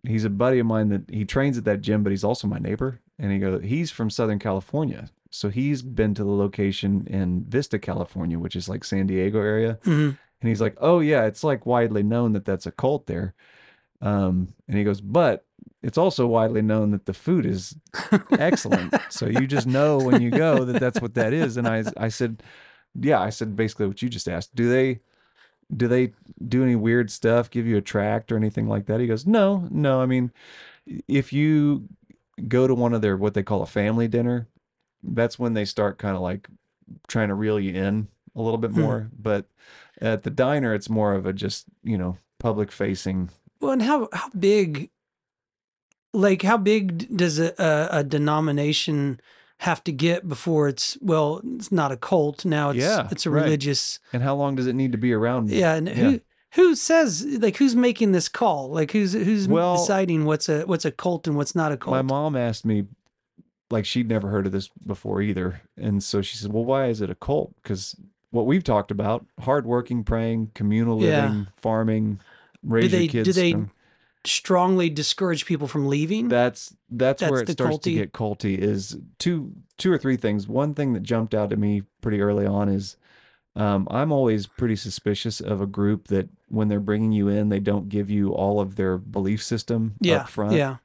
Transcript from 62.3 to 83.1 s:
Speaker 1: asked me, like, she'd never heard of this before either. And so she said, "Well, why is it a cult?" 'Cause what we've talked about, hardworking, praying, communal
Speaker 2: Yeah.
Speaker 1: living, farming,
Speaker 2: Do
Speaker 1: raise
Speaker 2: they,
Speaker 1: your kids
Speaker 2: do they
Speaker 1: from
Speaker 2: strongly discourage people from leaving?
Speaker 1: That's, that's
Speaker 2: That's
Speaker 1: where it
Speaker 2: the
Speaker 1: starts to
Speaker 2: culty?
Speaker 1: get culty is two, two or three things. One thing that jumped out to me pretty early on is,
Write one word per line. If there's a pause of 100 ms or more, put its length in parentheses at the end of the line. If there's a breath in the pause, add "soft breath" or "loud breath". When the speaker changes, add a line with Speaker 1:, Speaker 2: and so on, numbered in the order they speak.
Speaker 1:
asked
me, (840)
like,
she'd
never
heard
of
this (160)
before
either. (160)
And
so
she
said,
"Well,
why
is
it
a
cult?" (100)
'Cause (360)
what
we've
talked
about, (140)
hardworking,
praying,
communal
Speaker 2:
Yeah.
Speaker 1:
living,
farming,
Speaker 2:
Do (540 soft breath)
Speaker 1:
raise
Speaker 2:
they,
Speaker 1:
your
kids
Speaker 2:
do
they
Speaker 1:
from (540)
Speaker 2:
strongly
discourage
people
from
leaving?
Speaker 1:
That's, (140)
that's
Speaker 2:
That's
Speaker 1:
where
it
Speaker 2:
the
Speaker 1:
starts
to
Speaker 2:
culty?
Speaker 1:
get
culty
is (220)
two, (240)
two
or
three
things.
One
thing
that
jumped
out
to
me (180)
pretty
early
on
is, (580 soft breath)